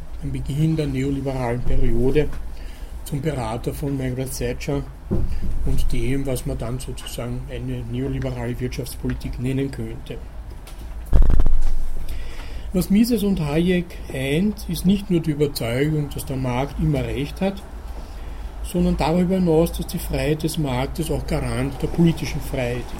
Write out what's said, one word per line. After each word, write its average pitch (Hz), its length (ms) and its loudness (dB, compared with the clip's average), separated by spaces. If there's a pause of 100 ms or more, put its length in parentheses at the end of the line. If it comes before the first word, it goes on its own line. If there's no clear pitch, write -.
(220)
am 143 100 -6
Beginn 151 440 0
der 151 100 -2
neoliberalen 131 760 -2
Periode 131 680 6 (760)
zum 143 160 -6
Berater 127 520 -4
von 139 240 -4
Margaret 131 400 -4
Thatcher 135 460 -4 (840)
und - 260 6
dem, 127 340 2
was 127 200 -2
man 131 120 -4
dann 123 200 -6
sozusagen 120 640 -8 (100)
eine 123 400 -6
neoliberale 123 680 -4
Wirtschaftspolitik 127 840 -6
nennen 135 300 -2
könnte. 117 480 -10 (2500)
Was 180 180 0
Mises 220 320 4
und 196 180 0
Hayek 170 460 0 (260)
eint, 151 560 -2
ist 156 160 -4
nicht 202 260 2
nur 170 100 2
die 156 100 -2
Überzeugung, 143 800 0
dass - 160 -8
der 131 100 -4
Markt 131 440 -2
immer 143 240 0
Recht 120 360 -6
hat, 196 220 -2 (1000)
sondern 175 360 0
darüber 175 380 2
hinaus, 165 360 2
dass - 140 -6
die 180 120 -6
Freiheit 147 440 -2
des 160 160 -2
Marktes 139 520 -2
auch 135 160 -4
Garant 131 540 -2
der 160 60 -2
politischen 165 560 0
Freiheit 123 420 -4 (160)